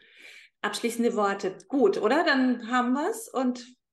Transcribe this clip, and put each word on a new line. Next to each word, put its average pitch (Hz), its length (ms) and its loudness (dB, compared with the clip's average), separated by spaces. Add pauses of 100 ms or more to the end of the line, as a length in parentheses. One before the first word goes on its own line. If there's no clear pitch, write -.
(600)
Abschließende 226 540 -2
Worte. 196 420 -2 (100)
Gut, 254 300 2
oder? 262 260 2
Dann 254 460 2
haben 247 240 0
wir's 330 360 -4
und 247 360 -2 (280)